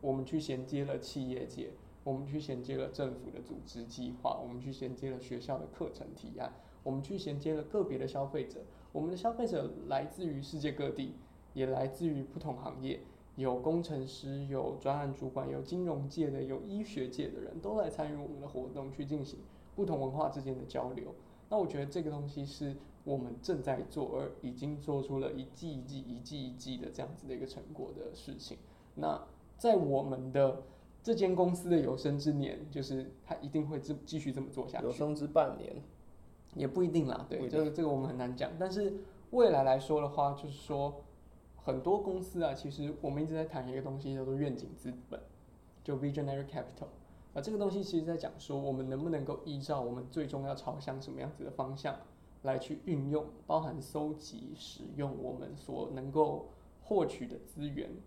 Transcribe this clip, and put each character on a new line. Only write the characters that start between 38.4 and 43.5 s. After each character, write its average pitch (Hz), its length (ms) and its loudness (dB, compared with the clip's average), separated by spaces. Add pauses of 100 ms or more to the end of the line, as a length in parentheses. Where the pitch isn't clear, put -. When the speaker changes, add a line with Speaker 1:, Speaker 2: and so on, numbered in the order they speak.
Speaker 1:
但 185 100 0
是 190 240 2 (380)
未 240 200 10
来 139 120 8
来 131 160 8
说 147 220 4
的 143 80 2
话， 143 240 4
就 143 160 -6
是 139 60 -6
说， 143 380 0 (640)
很 131 240 0
多 190 200 6
公 190 200 0
司 180 220 -2
啊， 147 100 4
其 139 160 -4
实 147 320 -4
我 147 80 0
们 143 140 2
一 160 40 2
直 156 60 -2
在 160 120 2
谈 131 240 -4